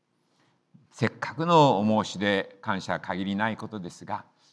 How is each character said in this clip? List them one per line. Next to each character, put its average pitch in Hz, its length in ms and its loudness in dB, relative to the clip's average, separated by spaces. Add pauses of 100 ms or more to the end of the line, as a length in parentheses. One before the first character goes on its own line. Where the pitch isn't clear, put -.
(920)
せ - 160 -2
っ - 40 -2
か - 240 -10
く 165 120 -4
の 147 340 6
お 107 240 2
申 - 60 -8
し 92 80 -10
出、 101 420 0
感 98 220 -4
謝 85 180 -4
限 92 240 -6
り 98 100 -2
な 110 160 0
い 104 60 -6
こ 110 100 -12
と 104 140 -10
で 87 80 -12
す - 160 -18
が、 98 200 -10 (280)